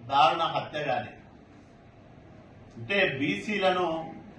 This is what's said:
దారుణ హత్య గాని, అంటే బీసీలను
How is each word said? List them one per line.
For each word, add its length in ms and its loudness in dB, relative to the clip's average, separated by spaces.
దారుణ 320 6
హత్య 320 -6
గాని, 260 -4
అంటే 220 -2
బీసీలను 680 2